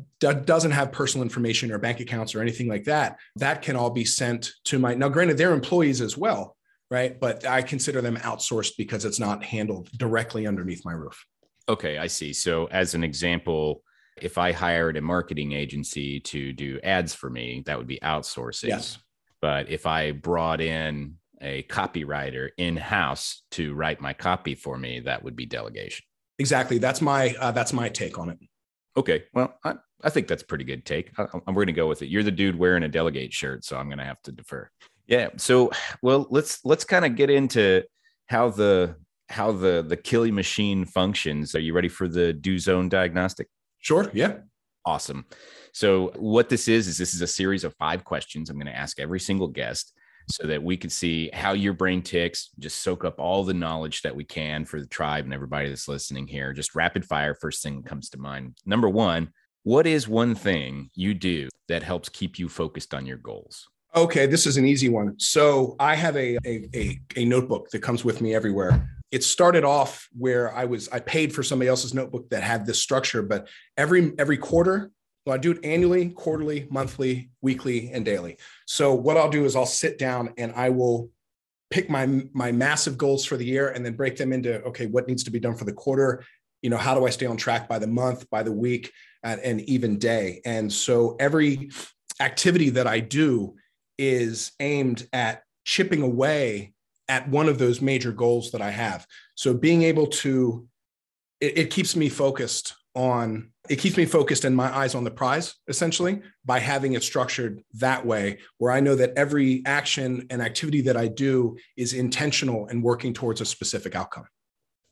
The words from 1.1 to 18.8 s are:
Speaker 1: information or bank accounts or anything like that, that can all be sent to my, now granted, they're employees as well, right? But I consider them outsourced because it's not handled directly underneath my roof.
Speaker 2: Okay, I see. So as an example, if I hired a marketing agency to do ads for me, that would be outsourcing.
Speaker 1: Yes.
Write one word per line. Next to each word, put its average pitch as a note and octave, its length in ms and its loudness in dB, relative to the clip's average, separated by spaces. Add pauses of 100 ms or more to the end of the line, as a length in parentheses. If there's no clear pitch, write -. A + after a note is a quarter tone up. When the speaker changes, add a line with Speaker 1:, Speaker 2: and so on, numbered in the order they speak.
Speaker 1:
information A#2 500 -2
or G#2 40 -4
bank A#2 220 -2
accounts A#2 340 -6
or A2 80 -4
anything A#2+ 280 -2
like G#2 160 -4
that, C#3+ 340 0 (160)
that C#3 260 -2
can C#3 140 -2
all A#2+ 140 0
be A#2+ 160 -2
sent A#2+ 480 -2 (100)
to C3+ 160 0
my, B2+ 140 2
now C3+ 160 2
granted, D#3 280 4
they're F3 140 4
employees D3 480 2
as A2+ 180 -4
well, D3+ 380 -2 (340)
right? B2+ 300 -2
But A#2+ 260 -2
I B2+ 160 2
consider C3 400 -2
them A#2+ 140 -2
outsourced A2 600 -4
because G#2 260 -4
it's G#2 160 -4
not G2+ 240 -2
handled G#2 540 -4
directly A2+ 500 -2
underneath F2+ 380 -6
my E2+ 80 -8
roof. D#2 280 -12 (460)
Speaker 2:
Okay, E2 300 -2
I E2 100 -4
see. D2+ 240 -6
So E2 360 -2
as F#2 260 0
an E2 100 0
example, D#2 800 -2 (380)
if F2+ 160 -6
I F2 160 2
hired E2+ 420 0
a D2+ 60 -4
marketing D#2 500 -2
agency C#2+ 680 -6
to C#2 320 -8
do C2+ 280 -8
ads F#2 320 0
for - 160 -12
me, B1 360 -10
that D2 120 -4
would A#1+ 100 -10
be B1+ 140 -10
outsourcing. A#1+ 680 -6
Speaker 1:
Yes. - 280 -6 (440)